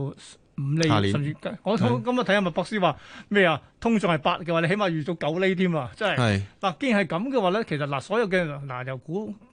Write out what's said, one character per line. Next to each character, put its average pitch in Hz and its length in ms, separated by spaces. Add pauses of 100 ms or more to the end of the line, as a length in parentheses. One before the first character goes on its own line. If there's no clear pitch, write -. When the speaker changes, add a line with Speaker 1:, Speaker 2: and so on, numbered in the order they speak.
(580)
Speaker 1:
五 139 40 (160)
厘， 160 100
Speaker 2:
下 110 120
年。 101 120
Speaker 1:
甚 143 120
至 151 120 (260)
我 208 140
今 190 120
日 247 320
睇 190 60
下 202 140
麥 180 100
博 175 140
士 214 160
話 160 160 (320)
咩 202 160
啊？ 160 160 (200)
通 226 180
脹 196 80
係 165 120
八 175 200
嘅 170 140
話， 165 80
你 165 80
起 185 60
碼 202 160
預 156 140
到 165 240
九 165 100
厘 190 160
添 180 200
啊！ 131 220
真 208 180
係。 - 40
Speaker 2:
係。 104 240 (180)
Speaker 1:
嗱， 190 200
既 277 100
然 202 140
係 - 40
噉 190 200
嘅 262 120
話 185 100
呢， 220 140
其 151 140
實 147 80
嗱， 139 140
所 208 180
有 226 100
嘅， 151 380
嗱， 127 200
由 131 120
股， 208 360 (180)